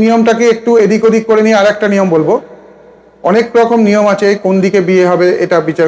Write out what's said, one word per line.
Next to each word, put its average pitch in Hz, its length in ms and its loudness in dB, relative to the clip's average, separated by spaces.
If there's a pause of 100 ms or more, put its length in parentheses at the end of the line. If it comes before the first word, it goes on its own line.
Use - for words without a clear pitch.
নিয়মটাকে 226 520 0
একটু 226 180 -4 (120)
এদিক 214 240 0
ওদিক 220 220 0
করে 214 160 2
নিয়ে 220 140 2
আর 202 140 2
একটা 208 200 -4
নিয়ম 196 220 0
বলবো। 165 180 0 (960)
অনেক 226 160 0 (140)
রকম 233 280 0
নিয়ম 208 260 0
আছে 202 140 -2 (180)
কোন 190 180 0
দিকে 196 240 0
বিয়ে 185 240 2
হবে 175 160 0 (160)
এটা 175 140 -2 (120)
বিচার 160 180 -2